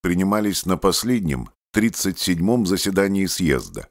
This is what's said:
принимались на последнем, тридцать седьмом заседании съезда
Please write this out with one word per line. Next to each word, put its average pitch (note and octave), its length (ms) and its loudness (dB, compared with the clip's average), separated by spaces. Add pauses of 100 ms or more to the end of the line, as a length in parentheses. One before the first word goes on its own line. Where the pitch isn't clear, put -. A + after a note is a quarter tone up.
принимались F#2+ 640 0
на F#2 100 0
последнем, F#2 720 0 (220)
тридцать G2+ 460 0
седьмом F#2+ 480 2
заседании G2 600 0
съезда D2 640 -2